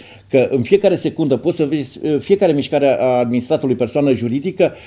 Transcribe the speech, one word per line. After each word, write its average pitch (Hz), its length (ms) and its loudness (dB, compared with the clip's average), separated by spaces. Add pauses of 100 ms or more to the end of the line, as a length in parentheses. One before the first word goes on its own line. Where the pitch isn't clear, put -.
(300)
că 127 220 4
în 131 100 0
fiecare 190 340 2
secundă 143 420 -2
poți 156 200 -2
să 156 80 0
vezi, 143 380 -6
uh, 151 160 0
fiecare 196 320 2
mișcare 143 480 0
a 127 60 0
administratorului 123 720 0
persoană 135 380 0
juridică, 139 600 -2 (140)